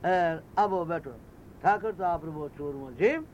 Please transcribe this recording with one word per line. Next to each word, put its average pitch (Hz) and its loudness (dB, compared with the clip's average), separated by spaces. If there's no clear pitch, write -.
ए, 170 2
अब 208 4
वो 185 0
बैठो। 160 -4
ठाकुर 208 2
तो 185 -4
आप 170 0
वो 151 -8
चोर 143 -8
में 135 -12
जीव 294 2